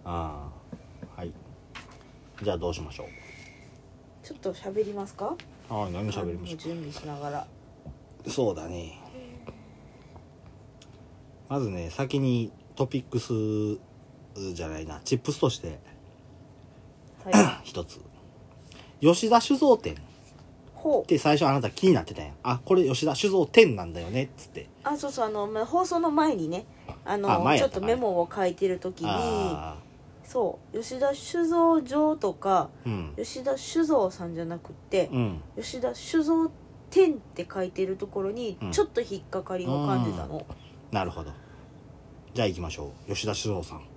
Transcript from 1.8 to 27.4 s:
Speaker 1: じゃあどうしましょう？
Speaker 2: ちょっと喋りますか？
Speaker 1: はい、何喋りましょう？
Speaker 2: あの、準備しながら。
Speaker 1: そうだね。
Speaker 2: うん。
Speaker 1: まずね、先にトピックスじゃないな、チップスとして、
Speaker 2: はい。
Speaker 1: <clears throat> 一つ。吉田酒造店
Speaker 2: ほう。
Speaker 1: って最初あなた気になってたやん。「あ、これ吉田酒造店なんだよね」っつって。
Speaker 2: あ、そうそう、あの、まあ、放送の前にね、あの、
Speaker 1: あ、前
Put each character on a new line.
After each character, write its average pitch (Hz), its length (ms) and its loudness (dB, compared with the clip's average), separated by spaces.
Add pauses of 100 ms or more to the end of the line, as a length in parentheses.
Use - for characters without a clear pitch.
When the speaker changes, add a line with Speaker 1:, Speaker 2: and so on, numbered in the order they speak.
Speaker 1:
じ 101 80 0
ゃ - 40 0
あ - 20 -4
ど 87 120 -2
う 82 40 -2
し 80 80 -8
ま 73 100 -10
し 69 80 -14
ょ - 60 -12
う？ - 20 -16 (1160)
Speaker 2:
ち - 100 -16
ょ - 20 -12
っ - 40 -20
と 185 140 -6
喋 202 300 -4
り 208 100 -4
ま 202 120 -8
す - 100 -16
か？ 247 200 -6 (340)
Speaker 1:
は 104 200 -4
い、 - 20 -8
何 101 200 -4
喋 92 200 -4
り 87 60 -8
ま 87 100 -10
し 165 60 -10
ょ 160 40 -12
う？ - 0 -
Speaker 2:
あ - 0 -
の、 - 0 -
準 165 200 -8
備 147 140 -10
し 147 140 -14
な 147 120 -10
が 143 120 -8
ら。 147 180 -8 (800)
Speaker 1:
そ 110 260 0
う - 20 -4
だ 82 120 -10
ね。 85 320 -10 (2500)
Speaker 2:
う 135 40 -4
ん。 - 20 -2
Speaker 1:
ま 143 40 0
ず 117 100 -2
ね、 87 200 -6
先 135 300 -2
に 123 320 2 (240)
ト 131 120 0
ピ 135 120 -4
ッ 123 40 -6
ク - 160 -4
ス 107 1300 -4
じ 85 100 -8
ゃ 78 60 -6
な 80 100 -8
い 80 60 -8
な、 76 180 -12
チ - 120 2
ッ 120 40 -2
プ 147 120 -6
ス - 80 -6
と 143 100 4
し - 100 -4
て、 - 200 -10 (1500)
Speaker 2:
は 190 60 0
い。 - 20 6 (160)
Speaker 1:
<clears throat> - 160 -10
一 - 180 -8
つ。 - 160 -14 (1000)
吉 175 280 6
田 233 120 10
酒 - 140 4
造 262 220 8
店 - 180 -6 (800)
Speaker 2:
ほ 294 260 0
う。 - 40 -2
Speaker 1:
っ - 20 -8
て 160 120 4
最 147 200 4
初 151 100 4
あ 135 60 4
な 127 80 2
た 110 80 -2
気 - 180 2
に 180 60 10
な 113 80 6
っ - 40 -6
て - 80 -12
た - 80 -10
や 73 80 -12
ん。 - 40 -14 (100)
「あ、 123 200 0
こ 190 120 4
れ 180 120 6
吉 131 180 0
田 151 100 2
酒 208 140 2
造 190 160 4
店 175 300 8
な 92 80 -6
ん 82 100 -8
だ 80 80 -8
よ 85 80 -8
ね」 123 160 0
っ - 120 -14
つ - 100 -18
っ - 20 -20
て。 - 200 -14 (140)
Speaker 2:
あ、 294 140 -2
そ 285 120 -4
う - 20 -6
そ 262 120 -2
う、 - 20 2
あ 214 40 -2
の、 208 180 -4
ま 214 140 -4
あ、 233 40 -2
放 349 200 2
送 349 140 0
の 330 120 2
前 302 240 4
に 165 120 -2
ね、 175 180 -6 (400)
あ 202 120 -2
の、 202 140 0
Speaker 1:
あ、 - 80 4
前 294 200 4